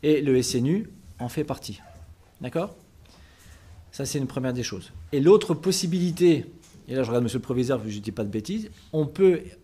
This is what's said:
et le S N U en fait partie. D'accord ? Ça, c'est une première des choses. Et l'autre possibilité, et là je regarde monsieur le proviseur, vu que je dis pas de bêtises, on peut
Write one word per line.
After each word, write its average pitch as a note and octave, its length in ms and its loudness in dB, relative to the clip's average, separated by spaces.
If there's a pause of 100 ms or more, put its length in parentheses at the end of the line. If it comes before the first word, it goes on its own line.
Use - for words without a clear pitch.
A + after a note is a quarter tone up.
et D3+ 220 4
le C3 140 4
S B2+ 180 0
N B2+ 120 2
U G3 220 0 (300)
en B2 100 -8
fait D3+ 140 -4
partie. B2 380 -10 (600)
D'accord ? E3 320 -6 (1160)
Ça, C#3 140 -6
c'est C#3 120 -4
une C3+ 80 -2
première B2+ 280 -4
des B2 100 -4
choses. - 280 -10 (200)
Et C#3+ 80 0
l'autre F3 340 6
possibilité, F3 920 2 (420)
et B2 80 -6
là C3 80 0
je A2 60 -4
regarde A#2+ 160 2
monsieur A#2 120 -2
le A2+ 60 -4
proviseur, B2+ 340 0
vu A2 120 -8
que G#2 60 -8
je G#2 40 -8
dis G#2+ 120 -8
pas A2 120 -4
de G2+ 60 -4
bêtises, F#3+ 420 -6 (200)
on D#3 140 0
peut F3 360 4 (220)